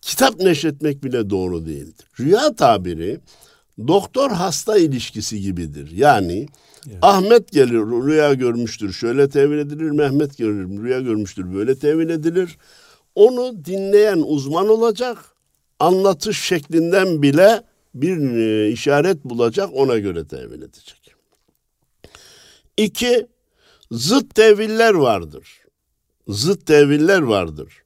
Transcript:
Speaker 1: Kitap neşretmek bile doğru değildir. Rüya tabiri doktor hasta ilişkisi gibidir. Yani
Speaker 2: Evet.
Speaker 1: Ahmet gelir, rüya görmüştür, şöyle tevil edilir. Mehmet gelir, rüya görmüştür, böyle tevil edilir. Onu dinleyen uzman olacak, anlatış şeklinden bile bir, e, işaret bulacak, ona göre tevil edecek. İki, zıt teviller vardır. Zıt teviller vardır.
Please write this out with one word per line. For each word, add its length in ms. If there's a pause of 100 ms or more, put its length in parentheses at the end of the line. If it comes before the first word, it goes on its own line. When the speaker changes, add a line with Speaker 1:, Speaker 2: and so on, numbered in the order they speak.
Speaker 1:
Kitap 380
neşretmek 640
bile 260
doğru 360
değildir. 400 (140)
Rüya 360
tabiri 640 (680)
doktor 440
hasta 460
ilişkisi 640
gibidir. 500
Yani 560 (400)
Speaker 2:
Evet. 140
Speaker 1:
Ahmet 500
gelir, 280 (280)
rüya 260
görmüştür, 600
şöyle 360
tevil 280
edilir. 340
Mehmet 460
gelir, 460
rüya 160
görmüştür, 540
böyle 220
tevil 340
edilir. 480 (580)
Onu 500
dinleyen 600
uzman 440
olacak, 480 (640)
anlatış 640
şeklinden 800
bile 420 (320)
bir, 220 (200)
e, 340
işaret 540
bulacak, 480
ona 240
göre 300
tevil 340
edecek. 400 (1800)
İki, 440 (640)
zıt 440
teviller 580
vardır. 560 (800)
Zıt 380
teviller 560
vardır. 520 (120)